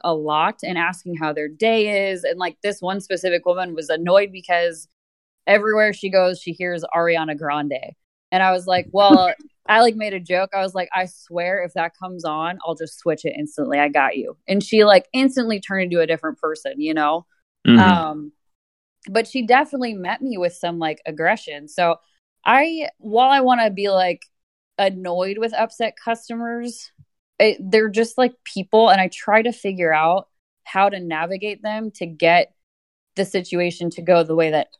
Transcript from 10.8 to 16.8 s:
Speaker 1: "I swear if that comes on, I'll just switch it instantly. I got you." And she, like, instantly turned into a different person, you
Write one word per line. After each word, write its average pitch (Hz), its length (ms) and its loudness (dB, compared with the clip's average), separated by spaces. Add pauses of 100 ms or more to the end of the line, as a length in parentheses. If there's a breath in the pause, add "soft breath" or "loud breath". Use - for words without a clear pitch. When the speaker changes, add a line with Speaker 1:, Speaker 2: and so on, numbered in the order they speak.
Speaker 1:
"I 185 120 -2
swear 175 560 -6
if 170 100 -8
that 170 260 -4
comes 180 280 -12
on, 160 400 -6
I'll 165 80 -6
just 160 240 -14
switch 156 260 -6
it 160 140 -4
instantly. 143 400 -6
I 147 100 2
got 143 300 0
you." - 180 -10 (100)
And 196 160 -2
she, 214 220 4
like, 196 300 6
instantly 254 440 0
turned 190 260 -4
into 175 180 0
a 160 40 2
different 160 320 -4
person, 156 400 -6
you 156 140 -4